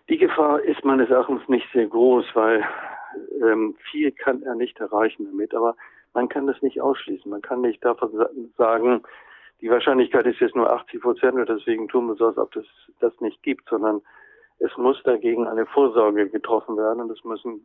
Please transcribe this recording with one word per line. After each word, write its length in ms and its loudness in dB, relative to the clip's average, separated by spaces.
Die 100 2
Gefahr 420 2
ist 240 -2
meines 240 2
Erachtens 400 0
nicht 240 0
sehr 140 2
groß, 380 4
weil, 300 2
ähm, 360 2
viel 200 -2
kann 320 -4
er 120 -6
nicht 260 -6
erreichen 500 -2
damit, 240 -6
aber 220 0
man 160 -2
kann 180 -6
das 140 -2
nicht 200 -2
ausschließen. 500 -4
Man 100 -10
kann 200 -6
nicht 240 -2
davon 280 -2
sa-, 180 0
sagen, 440 2
die 100 -2
Wahrscheinlichkeit 560 4
ist 140 0
jetzt 160 0
nur 140 4
achtzig 300 -4
Prozent 340 2
und 140 0
deswegen 380 -2
tun 220 0
wir 80 -4
so, 100 2
als 100 0
ob 160 -2
das, 140 -10
das 220 2
nicht 240 -8
gibt, 240 -6
sondern 340 -2
es 180 -2
muss 280 2
dagegen 420 0
eine 200 -2
Vorsorge 640 2
getroffen 480 -2
werden 240 -2
und 100 -8
es 140 -14
müssen 400 -12